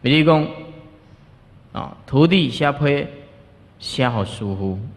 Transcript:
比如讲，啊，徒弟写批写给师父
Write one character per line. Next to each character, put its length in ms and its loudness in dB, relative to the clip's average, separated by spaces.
比 160 2
如 80 6
讲， 220 4
啊， 240 -12
徒 180 4
弟 240 4
写 220 0
批 340 0
写 280 -2
给 160 0
师 200 -10
父 340 -4